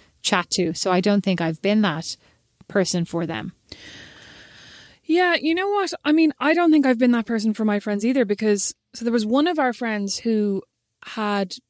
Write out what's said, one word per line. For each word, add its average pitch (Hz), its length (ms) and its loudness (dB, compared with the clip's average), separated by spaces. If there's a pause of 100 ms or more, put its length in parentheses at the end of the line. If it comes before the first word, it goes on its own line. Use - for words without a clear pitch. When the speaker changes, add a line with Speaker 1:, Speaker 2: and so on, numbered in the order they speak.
(220)
Speaker 1:
chat 180 300 0
to. - 220 0
So - 180 -2
I 180 80 4
don't 202 240 2
think 185 160 0
I've 165 220 -4
been 208 220 2
that 160 340 -4 (500)
person 180 380 0
for 170 200 -4
them. 139 280 -8 (1500)
Speaker 2:
Yeah, 349 300 2
you 311 180 0
know 370 160 0
what? 403 240 -2 (120)
I 285 60 2
mean, 311 280 4
I 294 140 2
don't 339 180 4
think 302 140 4
I've 254 140 2
been 247 120 4
that 233 140 0
person 220 280 -2
for 220 120 -2
my 208 140 0
friends 202 260 -4
either, 254 200 2
because, 202 480 0 (200)
so - 100 -12
there 233 80 -2
was 226 140 0
one 269 220 2
of 339 120 0
our 254 140 0
friends 208 460 -6
who 208 440 0 (420)
had 202 500 -4 (140)